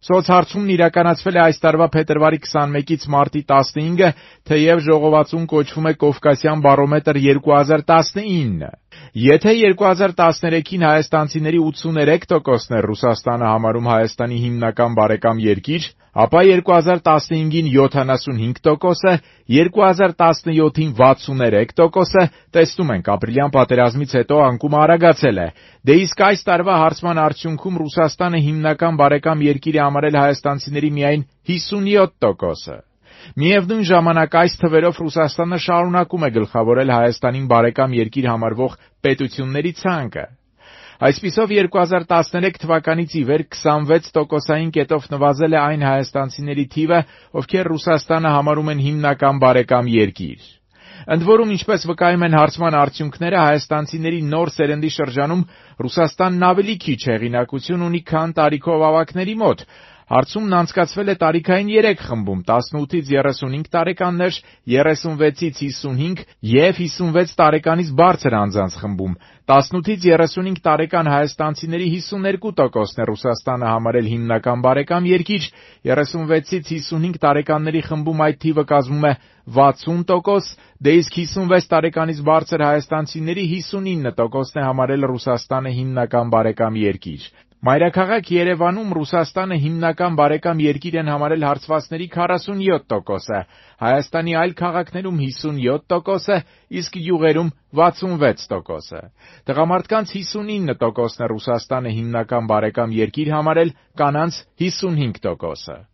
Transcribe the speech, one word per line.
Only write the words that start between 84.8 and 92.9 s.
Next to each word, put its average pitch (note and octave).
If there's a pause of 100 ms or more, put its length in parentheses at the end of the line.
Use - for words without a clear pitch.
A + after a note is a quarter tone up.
Ռուսաստանը B2+
հիմնական B2
բարեկամ A2
երկիր։ F#2 (280)
Մայրաքաղաք F3
Երևանում F3
Ռուսաստանը F3
հիմնական E3
բարեկամ D3+
երկիր D3+
են D#3
համարել D3
հարցվածների D#3
քառասունյոթ F3+
տոկոսը, G2+ (420)